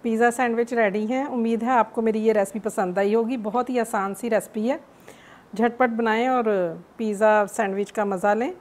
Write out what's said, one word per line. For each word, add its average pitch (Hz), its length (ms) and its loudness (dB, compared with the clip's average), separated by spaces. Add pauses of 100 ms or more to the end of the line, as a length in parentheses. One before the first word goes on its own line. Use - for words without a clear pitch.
पिज़्ज़ा 233 280 4
sandwich 240 420 -2
ready 214 320 2
है। 262 200 -2
उम्मीद 226 380 -2
है 247 80 -2
आपको 226 300 2
मेरी 220 180 0
ये 220 120 2
recipe 208 280 0
पसंद 196 380 -4
आई 202 160 2
होगी। 233 240 0
बहुत 226 320 -4
ही 247 80 -2
आसान 202 360 -2
सी 233 140 -8
recipe 214 400 -2
है, 302 120 -2 (760)
झटपट 240 380 2
बनाएं 226 360 0
और 254 160 2 (540)
पिज़्ज़ा 214 500 4
sandwich 202 420 -2
का 214 160 -2
मज़ा 196 280 0
लें। 262 260 -2